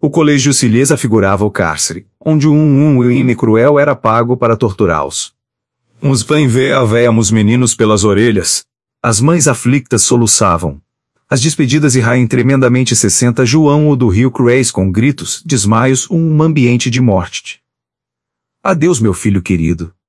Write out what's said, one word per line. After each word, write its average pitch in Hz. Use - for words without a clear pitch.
O 147
colégio 147
se 131
lhes 117
afigurava 104
o 107
cárcere, 82
onde 156
um, 147
um 123
crime 123
cruel 117
era 143
pago 117
para 117
torturá-los. 85
Uns 135
vêm 151
ver 131
a 131
véiamos 113
meninos 113
pelas 107
orelhas. 104
As 113
mães 156
aflictas 127
soluçavam. 90
As 131
despedidas 147
e 127
raem 120
tremendamente 127
sessenta 120
João 147
o 143
do 123
Rio 113
Cruéis 123
com 95
gritos, 131
desmaios, 123
um 160
ambiente 131
de 123
morte. 95
Adeus, 170
meu 107
filho 98
querido. 85